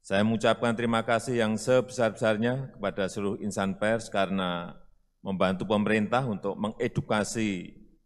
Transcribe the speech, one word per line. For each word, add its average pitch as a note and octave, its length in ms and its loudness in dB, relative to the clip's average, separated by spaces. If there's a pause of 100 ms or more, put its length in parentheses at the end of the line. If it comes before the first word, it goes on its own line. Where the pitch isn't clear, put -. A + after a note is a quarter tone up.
Saya G2 240 2
mengucapkan A2+ 480 2
terima A2+ 320 0
kasih A#2 400 0
yang G#2+ 160 0
sebesar-besarnya A#2+ 1200 2
kepada G2 240 -2
seluruh G2+ 400 -2
insan G2 320 -2
pers A2 320 0
karena F2+ 720 -2 (400)
membantu F#2+ 480 0
pemerintah G#2+ 560 2
untuk G2+ 320 -4
mengedukasi G#2+ 1200 -2 (300)